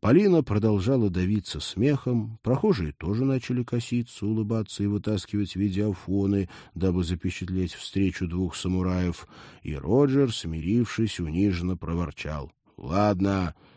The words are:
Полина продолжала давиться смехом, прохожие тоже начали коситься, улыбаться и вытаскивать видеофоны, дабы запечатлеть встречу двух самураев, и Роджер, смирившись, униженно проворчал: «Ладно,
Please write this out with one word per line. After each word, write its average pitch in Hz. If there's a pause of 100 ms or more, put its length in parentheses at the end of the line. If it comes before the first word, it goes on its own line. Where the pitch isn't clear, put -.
Полина 165
продолжала 107
давиться 90
смехом, 113
прохожие 120
тоже 104
начали 127
коситься, 120
улыбаться 107
и -
вытаскивать 101
видеофоны, 98 (280)
дабы 90
запечатлеть 90
встречу 95
двух 87
самураев, 90 (380)
и 78
Роджер, 131
смирившись, 101
униженно 90
проворчал: 76 (240)
«Ладно, 95 (200)